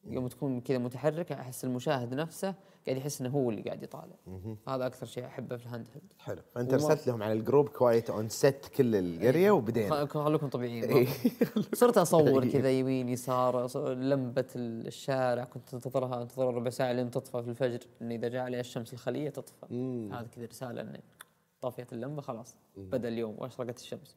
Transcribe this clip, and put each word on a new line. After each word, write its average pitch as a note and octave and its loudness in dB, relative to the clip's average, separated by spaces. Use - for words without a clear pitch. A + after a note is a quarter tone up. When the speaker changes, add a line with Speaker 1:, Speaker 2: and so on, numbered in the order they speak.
Speaker 1:
مم. - -12
Speaker 2:
يوم B2+ -4
تكون B2+ -4
كذا B2+ -2
متحركة C#3+ -2
أحس B2+ -12
المشاهد B2+ -2
نفسه E3 -6
قاعد C3 -2
يحس C#3+ -6
إنه B2+ -4
هو C3 0
اللي G2+ -4
قاعد G2+ -8
يطالع. - -16
Speaker 1:
مهم. F#2 -10
Speaker 2:
فهذا C3 -4
أكثر A#2+ -8
شيء B2 -10
أحبه B2+ -10
في A#2+ -16
الهاند A#2+ -10
هيلد. - -20
Speaker 1:
حلو. - -10
فأنت B2+ 0
Speaker 2:
وما- - -
Speaker 1:
أرسلت D3 4
لهم A#2 0
على A2 0
الجروب: B2 4
"كوايت A#2 4
أون G#2+ -2
سيت - 2
كل A#2+ 4
القرية G2 4
Speaker 2:
إيه. G#3 8
Speaker 1:
وبدينا." A#2+ 2
Speaker 2:
خ-، C#3+ -6
خ-، D3+ -2
خلوكم D3+ 2
طبيعيين A#2+ -4
Speaker 1:
إيه. B2 6
Speaker 2:
مرة. - 0
صرت A#3+ 6
أصور D3+ 8
Speaker 1:
<laughs> - -
طيب. A#2+ 2
Speaker 2:
كذا C3 4
يمين C3 2
يسار، B2+ 0
أص-، B2+ -6
لمبة C3 0
ال-، A#2 -6
الشارع B2 0
كنت - -14
أنتظرها، B2+ -2
أنتظر B2 -2
ربع A#2+ 0
ساعة B2 0
لين B2 0
تطفى B2 -4
في A#2+ -6
الفجر، A#2+ -2
إن A#2 -6
إذا A#2 -4
جاء B2+ -4
عليها B2 -4
الشمس B2 -8
الخلية C3 -4
تطفى. - -14
Speaker 1:
مم. A#2+ -6
Speaker 2:
هذه A#2 -10
كذا A#2 -14
رسالة A#2 -10
إن - -12
طفيت B2 -6
اللمبة C3 -8
خلاص، A#2 -10
Speaker 1:
مم. F#2+ -12
Speaker 2:
بدأ A#2+ -2
اليوم A2+ -4
وأشرقت A#2+ -8
الشمس. - -14